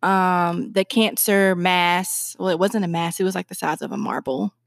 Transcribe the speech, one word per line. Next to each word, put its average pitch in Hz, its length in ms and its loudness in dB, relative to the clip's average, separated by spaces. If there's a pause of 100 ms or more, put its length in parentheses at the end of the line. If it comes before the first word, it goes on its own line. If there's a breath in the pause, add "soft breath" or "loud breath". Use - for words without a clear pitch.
um, 180 680 2
the 196 120 2
cancer 196 720 2
mass. 175 800 0
Well, 185 100 -2
it 170 100 0
wasn't 180 260 0
a 175 40 -2
mass. 170 300 -4
It 190 60 0
was, 185 100 0
like, 185 140 -6
the 185 80 -16
size 156 260 -4
of 143 80 -10
a 135 60 -8
marble. 143 580 -4 (120)